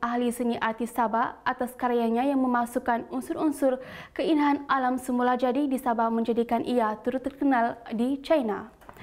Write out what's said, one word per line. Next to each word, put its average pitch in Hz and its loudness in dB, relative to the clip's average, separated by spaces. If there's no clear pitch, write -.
ahli 240 0
seni 233 -2
artis 226 -2
Sabah, 226 0
atas 247 -4
karyanya 240 0
yang 277 2
memasukkan 240 0
unsur-unsur 277 0
keindahan 294 2
alam 254 2
semula 247 2
jadi 254 2
di 262 0
Sabah 226 0
menjadikan 233 2
ia 226 2
turut 247 -2
terkenal 262 2
di 262 0
China. 226 0